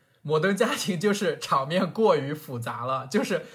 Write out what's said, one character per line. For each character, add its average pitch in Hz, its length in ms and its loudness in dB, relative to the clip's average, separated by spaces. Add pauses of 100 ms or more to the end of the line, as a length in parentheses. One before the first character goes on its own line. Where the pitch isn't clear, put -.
(200)
摩 151 200 0
登 196 160 2
家 233 180 2
庭 185 240 -2
就 202 160 2
是 185 240 0
场 139 300 0
面 180 220 0
过 208 260 4
于 139 180 -2
复 139 240 -8
杂 117 260 -6
了， 131 220 -4
就 214 160 0
是 - 320 -4